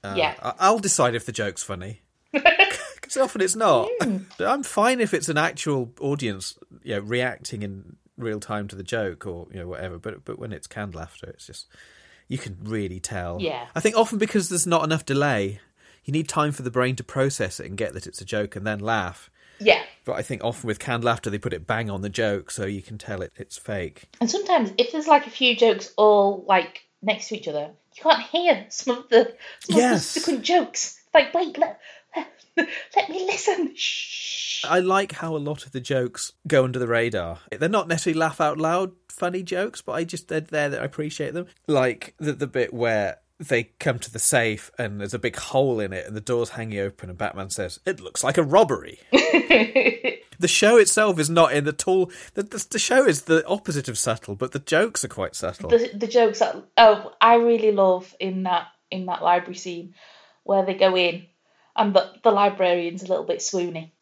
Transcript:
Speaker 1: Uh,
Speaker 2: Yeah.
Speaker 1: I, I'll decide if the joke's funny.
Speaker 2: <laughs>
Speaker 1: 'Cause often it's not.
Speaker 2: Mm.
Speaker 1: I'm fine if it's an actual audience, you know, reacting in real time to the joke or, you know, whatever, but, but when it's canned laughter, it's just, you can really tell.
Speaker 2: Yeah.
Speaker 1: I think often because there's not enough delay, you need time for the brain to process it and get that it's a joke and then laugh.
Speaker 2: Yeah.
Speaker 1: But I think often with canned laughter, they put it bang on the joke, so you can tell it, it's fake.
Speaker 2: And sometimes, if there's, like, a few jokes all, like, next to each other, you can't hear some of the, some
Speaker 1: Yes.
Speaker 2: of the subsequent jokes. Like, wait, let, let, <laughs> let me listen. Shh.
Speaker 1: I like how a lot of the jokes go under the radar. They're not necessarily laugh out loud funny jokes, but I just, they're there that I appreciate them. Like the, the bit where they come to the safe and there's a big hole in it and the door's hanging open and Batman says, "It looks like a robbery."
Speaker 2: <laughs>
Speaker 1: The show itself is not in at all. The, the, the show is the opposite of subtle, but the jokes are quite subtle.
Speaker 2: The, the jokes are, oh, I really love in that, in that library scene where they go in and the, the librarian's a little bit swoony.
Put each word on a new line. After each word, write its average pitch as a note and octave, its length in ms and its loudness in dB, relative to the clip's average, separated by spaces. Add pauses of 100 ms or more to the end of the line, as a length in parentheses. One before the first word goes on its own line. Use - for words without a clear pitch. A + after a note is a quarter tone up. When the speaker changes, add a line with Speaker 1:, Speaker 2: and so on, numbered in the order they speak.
Speaker 1:
Uh, G2 160 -10
Speaker 2:
Yeah. D#3 240 0
Speaker 1:
I, B2 160 -4
I'll G#3 220 4
decide B2+ 340 2
if A#2 100 -6
the A#2 80 -10
joke's G2+ 300 -6
funny. F#2+ 400 -12 (120)
Speaker 2:
<laughs> - 200 -20
Speaker 1:
'Cause F4+ 800 0
often C4 240 0
it's F#3+ 160 0
not. G#3 320 4 (140)
Speaker 2:
Mm. G3 240 -2 (140)
Speaker 1:
I'm A#3+ 220 0
fine B3 380 0
if G#3 140 0
it's D#3+ 160 -2
an D3 80 0
actual C#3+ 640 -2
audience, C#3 580 -4 (240)
you G#2+ 140 -6
know, G2+ 40 -4
reacting A#2 640 -6
in F#2+ 340 -12 (220)
real A2 220 -6
time G#2 280 -6
to G2+ 80 -14
the G2 60 -12
joke G2 440 -6
or, F2 240 -10
you F#2+ 100 -14
know, E2+ 80 -10
whatever, F2 300 -10
but, - 260 -14
but - 140 -10
when A2 140 -10
it's - 140 -14
canned G#2 280 -12
laughter, - 360 -14
it's - 160 -20
just, - 200 -18 (600)
you C3 100 -8
can G2 240 -12
really G2+ 380 -6
tell. F2+ 400 -8
Speaker 2:
Yeah. C#3+ 340 -6
Speaker 1:
I D#3+ 60 -4
think A3 160 0
often A3 220 0
because G3+ 300 0
there's F3 180 -2
not E3 180 2
enough D#3 200 -2
delay, B2 560 0 (440)
you C3+ 80 -6
need D#3 160 -2
time D3+ 240 0
for C#3+ 100 -10
the B2 80 -4
brain B2+ 260 0
to - 80 -10
process C3+ 560 -2
it - 60 -10
and G2 100 -12
get G#2 180 -4
that F#2 120 -12
it's - 140 -16
a F#2+ 40 -14
joke G#2 320 -4
and G2+ 100 -8
then G#2+ 140 -4
laugh. G2+ 500 -4 (300)
Speaker 2:
Yeah. G#3 220 4 (220)
Speaker 1:
But - 100 -6
I - 80 -6
think A#2 220 -8
often A#2 220 -4
with G#2+ 120 -4
canned A#2 260 -6
laughter, A#2 240 -2
they G2+ 100 -6
put - 140 -6
it E2+ 140 -10
bang A2 240 -4
on G2 120 -8
the G2+ 60 -6
joke, G2+ 420 -2
so - 160 -8
you G2+ 160 -8
can G#2+ 160 -16
tell G2+ 240 -10
it, F2 140 -12
it's - 220 -16
fake. - 460 -10 (160)
Speaker 2:
And A#3 100 0
sometimes, E4+ 480 0
if A#3+ 140 2
there's, D4+ 160 -6
like, D4 180 6
a - 40 -16
few B3 260 2
jokes A3+ 400 2
all, G3+ 520 6
like, F#3 340 2 (200)
next G#3 260 -4
to A3 80 -8
each - 120 -10
other, D3 220 -6 (260)
you - 60 -20
can't D#4 200 4
hear D#4+ 480 0
some B3 280 -4
of - 100 -18
the, A#3 260 6 (260)
some F3+ 180 2
Speaker 1:
Yes. A#3+ 60 6
Speaker 2:
of B3+ 80 4
the G3+ 60 2 (220)
subsequent C#4 240 -2
jokes. - 560 0 (140)
Like, D4 200 6
wait, E4+ 240 -2
let, D#4+ 220 -2 (360)
let, D#4+ 120 -8 (280)
<laughs> E4 120 0 (280)
let - 120 2
me F4+ 180 -6
listen. F#4+ 500 -2
Shh. - 920 -8
Speaker 1:
I F3 120 2
like F#3+ 320 0
how E3 240 -6
a - 20 -2
lot D3 280 -6
of C#3 60 -20
the C3+ 80 -6
jokes B2+ 520 -4 (160)
go C#3 160 6
under B2+ 160 -2
the B2 80 0
radar. G#2+ 500 0 (140)
They're C#3+ 160 -2
not G3 180 0
necessarily E3 320 -2
laugh D#3+ 220 -2
out D3+ 180 0
loud F3 340 0 (160)
funny F3+ 360 -6
jokes, F#3 380 -6
but - 100 -8
I E3 120 -4
just, - 240 -12
they're D#3 120 -4
there D3+ 300 -2
that C3 120 -6
I - 20 -4
appreciate D3+ 500 -6
them. F3 120 -6 (220)
Like C3 500 0
the, D3+ 140 -4
the C#3+ 140 -4
bit B2+ 280 -2
where A2+ 440 0 (200)
they A#2+ 260 -2 (140)
come B2 200 -2
to - 120 -12
the - 80 -14
safe A2+ 600 0
and G2+ 220 -6
there's G2+ 140 -6
a A#2 40 -4
big A2+ 180 -4
hole C3 440 0
in F#2+ 120 -4
it F#2 140 -8
and G#2+ 100 -10
the G#2+ 40 -8
door's A#2 300 -2
hanging A2+ 280 -8
open G2 320 -6
and F2 80 -14
Batman F#2+ 320 -8
says, F#2 340 -8
"It F#3 160 -4
looks - 240 -6
like C#3 140 2
a E3+ 40 4
robbery." D3 560 4 (140)
Speaker 2:
<laughs> B3+ 1080 4 (160)
Speaker 1:
The F3 120 0
show A3+ 300 8
itself G3+ 420 4
is D3+ 100 2
not E3 220 6
in C#3+ 160 2
at D3+ 180 -4
all. F#3 240 2 (240)
The, G3+ 80 -4
the, G#3 300 -8
the A3+ 60 -4
show C4 280 4
is D#3 160 2
the D#3+ 240 4
opposite E3 420 -4
of A2+ 80 -6
subtle, A2+ 380 -4
but B2+ 160 -6
the - 80 -6
jokes D#3+ 460 0
are B2 40 -8
quite - 280 -6
subtle. - 340 -6
Speaker 2:
The, A#3 240 4
the G#3+ 140 -6
jokes A3+ 340 4
are, - 180 -2 (160)
oh, G#3+ 440 8
I A#3 160 8
really A#3 340 4
love F#3 480 2
in F#3+ 240 -4
that, F3+ 240 0 (240)
in F#3 160 -6
that F3+ 160 -6
library F3+ 320 2
scene F3 400 -12 (480)
where G3 240 2
they F#3+ 80 -2
go F#3+ 220 4
in F3 300 0 (500)
and G#3 180 2
the, F#3 160 4 (140)
the A3+ 80 8
librarian's F#3 720 2
a - 20 -14
little F3+ 180 -2
bit - 140 -2
swoony. E3+ 640 -6